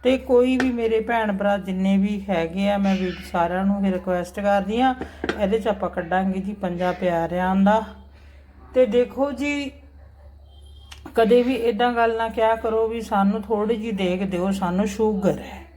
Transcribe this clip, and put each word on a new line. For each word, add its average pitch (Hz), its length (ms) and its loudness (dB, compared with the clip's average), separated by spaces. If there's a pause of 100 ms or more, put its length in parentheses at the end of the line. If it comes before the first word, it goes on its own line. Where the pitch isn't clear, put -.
ਤੇ 262 140 2
ਕੋਈ 254 400 4
ਵੀ 254 140 0
ਮੇਰੇ 226 280 0
ਭੈਣ 220 380 -2
ਭਰਾ 202 200 0
ਜਿੰਨੇ 190 400 0
ਵੀ 196 320 0
ਹੈਗੇ 180 400 0
ਆ, 202 80 0
ਮੈਂ 196 180 2
ਵੀ 185 160 -2 (200)
ਸਾਰਿਆਂ 180 340 0
ਨੂੰ 196 200 0
ਇਹ 185 80 2
ਰਿਕੁਐਸਟ 180 460 -4
ਕਰਦੀ 202 420 0
ਹਾਂ, 262 120 4 (460)
ਇਹਦੇ 214 200 0
'ਚ 208 80 -2
ਆਪਾਂ 202 220 -2
ਕੱਢਾਂਗੇ 185 500 -2
ਜੀ 196 140 -6
ਪੰਜਾਂ 180 400 -2
ਪਿਆਰਿਆਂ 175 600 0
ਦਾ। 208 280 4 (880)
ਤੇ 254 120 6
ਦੇਖੋ 247 460 0
ਜੀ, 285 400 -4 (1400)
ਕਦੇ 233 280 6
ਵੀ 254 120 0
ਇੱਦਾਂ 233 380 0
ਗੱਲ 233 240 2
ਨਾ 226 120 -2
ਕਿਹਾ 226 260 2
ਕਰੋ 226 320 -2
ਵੀ 226 140 -6
ਸਾਨੂੰ 202 400 2
ਥੋੜ੍ਹੀ 214 340 0
ਜਿਹੀ 220 160 -6
ਦੇਗ 185 300 -2
ਦਿਓ, 190 300 -2
ਸਾਨੂੰ 190 360 0
ਸ਼ੂਗਰ 202 520 0
ਹੈ। - 260 -16 (120)